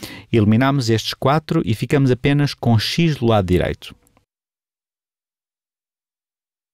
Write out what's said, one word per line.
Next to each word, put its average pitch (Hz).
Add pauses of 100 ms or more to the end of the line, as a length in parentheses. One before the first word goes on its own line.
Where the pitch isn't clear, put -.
(320)
Eliminamos 117
estes 110
quatro 156
e 117
ficamos 135
apenas 143
com 117
x 160
do 120
lado 110
direito. 87 (2750)